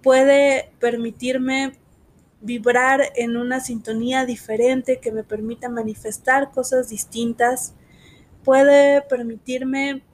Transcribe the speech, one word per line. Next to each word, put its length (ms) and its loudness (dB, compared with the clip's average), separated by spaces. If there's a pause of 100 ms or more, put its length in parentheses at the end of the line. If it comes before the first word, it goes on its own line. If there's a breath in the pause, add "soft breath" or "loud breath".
puede 760 4
permitirme 960 -4 (640)
vibrar 720 0
en 220 -4
una 240 -4
sintonía 640 -4
diferente 720 -2
que 140 -6
me 100 -6
permita 460 -10
manifestar 800 -4
cosas 380 -2
distintas, 880 -4 (680 soft breath)
puede 600 6
permitirme 1000 -6 (120)